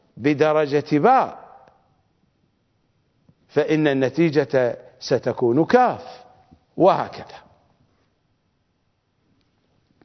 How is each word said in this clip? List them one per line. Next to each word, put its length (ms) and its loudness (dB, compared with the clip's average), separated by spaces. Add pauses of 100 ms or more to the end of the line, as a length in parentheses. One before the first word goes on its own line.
(160)
بدرجة 840 0
باء، 600 0 (1900)
فإن 400 0
النتيجة 920 0 (220)
ستكون 640 0
كاف، 600 -4 (520)
وهكذا. 680 -2 (2500)